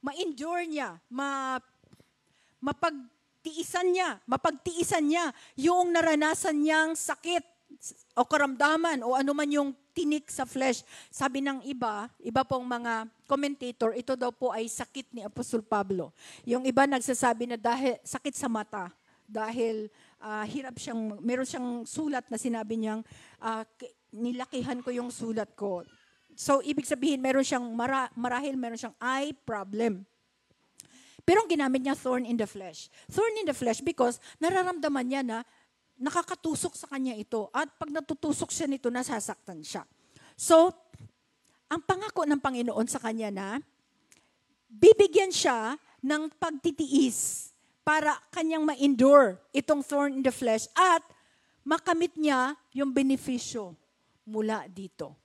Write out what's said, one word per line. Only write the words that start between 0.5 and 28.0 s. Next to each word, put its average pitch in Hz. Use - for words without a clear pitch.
niya, 269
ma-, 262
mapagtiisan 320
niya, 349
mapagtiisan 330
niya 320
yung 349
naranasan 320
niyang 311
sakit 330
o 247
karamdaman 294
o 247
anuman 285
yung 285
tinik 302
sa 269
flesh. 262
Sabi 269
ng 269
iba, 233
iba 226
pong 262
mga 233
commentator, 262
ito 247
daw 247
po 240
ay 226
sakit -
ni 233
Apostol 226
Pablo. 196
Yung 247
iba 269
nagsasabi 247
na 240
dahil 233
sakit 277
sa -
mata, 208
dahil, 220
ah, 214
hirap 254
siyang, 220
meron 247
siyang 240
sulat 285
na 226
sinabi 226
niyang, 220
ah, 220
k-, -
nilakihan 247
ko 247
yung 240
sulat 226
ko. 190
So, 277
ibig 285
sabihin, 277
meron 262
siyang 247
mara-, 254